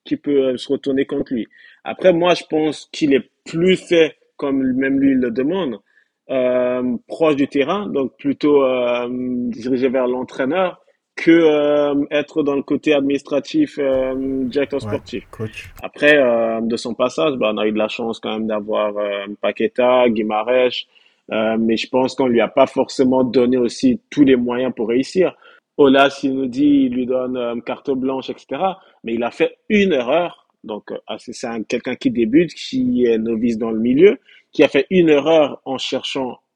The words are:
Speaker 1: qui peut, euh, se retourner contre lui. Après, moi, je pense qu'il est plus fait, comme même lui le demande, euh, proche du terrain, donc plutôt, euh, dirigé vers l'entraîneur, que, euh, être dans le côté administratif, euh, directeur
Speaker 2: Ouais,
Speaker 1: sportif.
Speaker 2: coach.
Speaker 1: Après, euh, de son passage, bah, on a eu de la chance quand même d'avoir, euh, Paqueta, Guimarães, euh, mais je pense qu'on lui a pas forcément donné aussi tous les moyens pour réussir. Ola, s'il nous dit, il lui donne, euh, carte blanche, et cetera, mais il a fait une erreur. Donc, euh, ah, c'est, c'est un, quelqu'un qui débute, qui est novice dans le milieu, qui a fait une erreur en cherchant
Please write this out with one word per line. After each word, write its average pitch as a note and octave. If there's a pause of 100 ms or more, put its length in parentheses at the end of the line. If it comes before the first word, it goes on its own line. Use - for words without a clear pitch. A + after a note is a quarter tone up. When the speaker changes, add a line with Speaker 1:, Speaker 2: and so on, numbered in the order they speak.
Speaker 1:
qui D3+
peut, C#3
euh, B2+
se -
retourner C3+
contre -
lui. A2 (380)
Après, F3+
moi, E3+
je -
pense D#3
qu'il C#3+
est A#2+ (140)
plus F3
fait, E3 (200)
comme C#3 (100)
même C3+
lui C#3
le B2
demande, C3+ (520)
euh, B2+ (100)
proche D#3
du C3+
terrain, E3
donc C3+
plutôt, C#3+
euh, B2
dirigé B2
vers B2+
l'entraîneur, C#3+ (360)
que, -
euh, D3
être D3
dans C#3+
le C#3
côté D3
administratif, C#3+
euh, C3 (300)
directeur C3+
Speaker 2:
Ouais, A2
Speaker 1:
sportif. G#2
Speaker 2:
coach. - (120)
Speaker 1:
Après, D3
euh, A#2
de A#2
son A2+
passage, C#3
bah, A2
on G#2+
a G#2+
eu A2
de G#2+
la G#2+
chance A2+
quand A2
même A2
d'avoir, G#2+
euh, G2+ (160)
Paqueta, B2
Guimarães, A2+ (460)
euh, A2
mais A2+
je -
pense B2+
qu'on C3+
lui A#2
a G#2
pas C3+
forcément B2+
donné B2
aussi A#2+ (100)
tous D3
les C3+
moyens A#2+
pour A2
réussir. C#3 (420)
Ola, C#3
s'il C3+
nous C3+
dit, C#3
il B2
lui B2+
donne, B2+
euh, A#2+
carte C3
blanche, C3
et A#2+
cetera, E3+ (240)
mais A2+
il A#2
a A#2+
fait - (100)
une G3
erreur. D3 (160)
Donc, G#2
euh, - (100)
ah, A2
c'est, -
c'est -
un, A2+
quelqu'un B2
qui B2+
débute, A#2+
qui B2
est A2+
novice A2+
dans A2+
le A2
milieu, C#3 (340)
qui D3+
a C3+
fait C#3
une F3+
erreur D3
en C3+
cherchant B2+ (180)